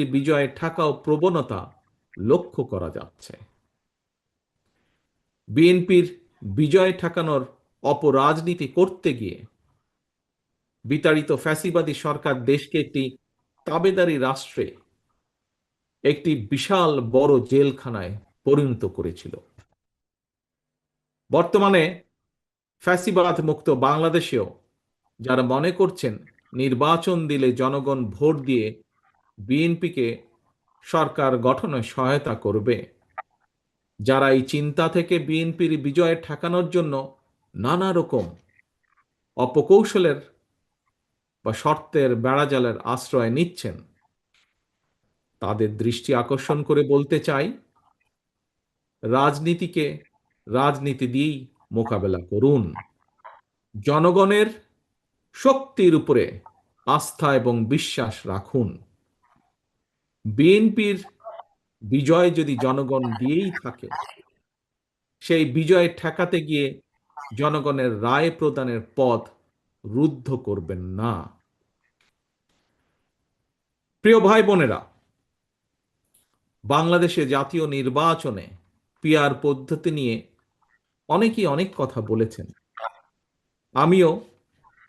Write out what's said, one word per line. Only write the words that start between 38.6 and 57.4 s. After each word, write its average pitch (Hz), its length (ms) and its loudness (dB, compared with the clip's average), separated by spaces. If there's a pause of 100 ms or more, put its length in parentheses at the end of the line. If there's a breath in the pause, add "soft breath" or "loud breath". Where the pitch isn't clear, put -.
অপকৌশলের 151 840 2 (1300)
বা 110 80 -4
শর্তের 147 640 0
বেড়াজালের 131 640 0
আশ্রয় 120 520 -2
নিচ্ছেন, 139 460 -4 (1700)
তাদের 107 340 -2
দৃষ্টি 117 380 -4
আকর্ষণ 135 480 -2
করে 147 260 2
বলতে 143 320 0
চাই, 151 260 -2 (1600)
রাজনীতিকে 151 840 0 (600)
রাজনীতি 135 600 -2
দিয়েই 135 400 -4 (260)
মোকাবেলা 98 480 -2 (100)
করুন। 110 440 2 (1120)
জনগণের 190 640 4 (880)
শক্তির 262 580 4
উপরে 131 300 2 (640)
আস্থা 147 480 0
এবং 120 200 2 (120)